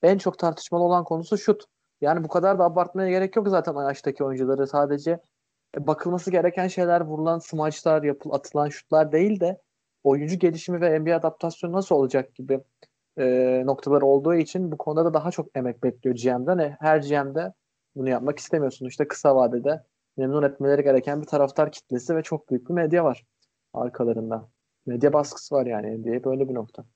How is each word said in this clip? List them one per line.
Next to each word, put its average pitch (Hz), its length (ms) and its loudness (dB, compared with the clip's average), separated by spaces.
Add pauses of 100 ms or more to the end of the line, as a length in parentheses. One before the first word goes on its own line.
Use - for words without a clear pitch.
en 190 140 6
çok 185 200 -4
tartışmalı 175 460 -2
olan 175 200 2
konusu 165 340 -4
şut. 202 260 0 (380)
Yani 165 220 0
bu 156 40 -8
kadar 180 320 2
da 180 40 6
abartmaya 175 460 0
gerek 185 260 0
yok 202 140 0
zaten 170 240 0
o 143 80 -4
yaştaki 139 420 -4
oyuncuları. 135 440 0
Sadece, 147 520 0 (580)
e, 143 100 -4
bakılması 175 440 -2
gereken 180 360 2
şeyler 175 340 2
vurulan 160 380 -2
smaçlar, 156 640 0
yapıl-, 147 280 -4
atılan 147 380 -2
şutlar 156 420 0
değil 190 280 2
de 180 220 -2 (420)
oyuncu 147 360 2
gelişimi 170 420 0
ve 160 200 2
N 151 40 -4
B 170 80 2
A 165 40 2
adaptasyonu 165 560 -4
nasıl 190 220 0
olacak 135 400 0
gibi, 135 240 -4 (600)
e, 127 460 2
noktalar 139 360 2
olduğu 139 340 4
için 165 360 -2
bu 151 60 -8
konuda 156 280 0
da 165 80 0
daha 156 180 0
çok - 240 -8
emek 127 280 -6
bekliyor 123 320 -2
G 123 220 0
M'den. 151 200 0
E, 147 220 -2
her 156 180 2
G 143 260 0
M'de 160 300 -6 (420)
bunu 131 140 -4
yapmak 127 300 -2
istemiyorsun. 139 460 -4
İşte 143 220 -4
kısa 143 280 2
vadede 127 480 0 (340)
memnun 139 260 0
etmeleri 139 400 2
gereken 143 380 2
bir 147 60 -12
taraftar 147 440 0
kitlesi 131 440 -6
ve 160 80 -2
çok - 260 -8
büyük 127 200 -4
bir 170 40 -2
medya 170 300 2
var 135 200 0 (500)
arkalarında. 113 760 -4 (380)
Medya 127 280 0
baskısı 147 420 -2
var 131 100 2
yani 110 360 -6
N 110 40 -8
B 117 120 -2
A 127 60 -6
böyle 135 260 -2
bir 131 40 -6
nokta. 117 300 -10 (120)